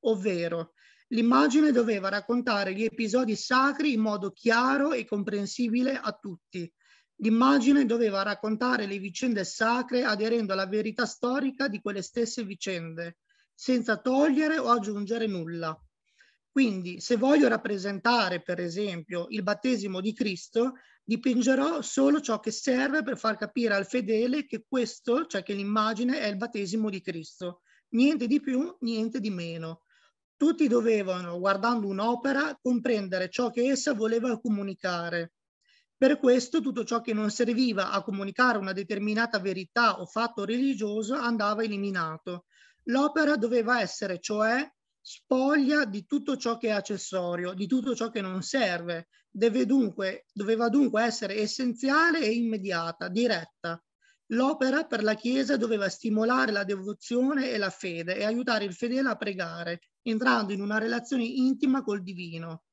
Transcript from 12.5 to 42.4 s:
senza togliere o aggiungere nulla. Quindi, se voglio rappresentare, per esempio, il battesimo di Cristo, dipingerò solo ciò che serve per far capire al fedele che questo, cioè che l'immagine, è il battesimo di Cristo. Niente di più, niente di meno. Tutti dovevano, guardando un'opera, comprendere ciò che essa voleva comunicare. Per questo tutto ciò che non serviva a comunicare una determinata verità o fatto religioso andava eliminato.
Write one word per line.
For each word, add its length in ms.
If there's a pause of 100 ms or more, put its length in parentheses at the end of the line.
senza 460
togliere 580
o 100
aggiungere 600
nulla. 520 (680)
Quindi, 500
se 160
voglio 300
rappresentare, 960
per 160
esempio, 720
il 120
battesimo 580
di 120
Cristo, 640 (320)
dipingerò 760
solo 380
ciò 180
che 140
serve 500
per 160
far 180
capire 380
al 120
fedele 600
che 200
questo, 600
cioè 160
che 100
l'immagine, 680
è 80
il 80
battesimo 540
di 120
Cristo. 600 (280)
Niente 380
di 120
più, 400
niente 380
di 120
meno. 520 (540)
Tutti 320
dovevano, 720
guardando 480
un'opera, 720
comprendere 680
ciò 200
che 180
essa 240
voleva 480
comunicare. 920 (640)
Per 240
questo 400
tutto 240
ciò 160
che 120
non 180
serviva 600
a 120
comunicare 560
una 140
determinata 680
verità 600
o 60
fatto 380
religioso 720
andava 500
eliminato. 840 (380)